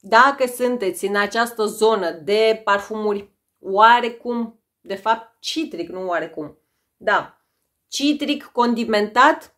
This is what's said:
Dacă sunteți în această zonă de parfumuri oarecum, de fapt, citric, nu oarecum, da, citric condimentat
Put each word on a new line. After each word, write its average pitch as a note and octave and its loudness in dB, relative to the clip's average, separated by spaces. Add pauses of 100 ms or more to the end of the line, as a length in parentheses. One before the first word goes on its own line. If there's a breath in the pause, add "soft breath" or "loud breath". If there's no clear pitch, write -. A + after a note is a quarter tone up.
Dacă B3+ 4
sunteți B3 -4
în G3+ -2
această A3 -2
zonă G#3+ 2
de G#3+ 0
parfumuri G3+ -2 (260)
oarecum, A#3 2 (200)
de F#3+ -10
fapt, A3 -4
citric, E3+ -8
nu F#3 -8
oarecum, D#3+ -8 (380)
da, - -4 (440)
citric C#4+ -2
condimentat A#3+ 0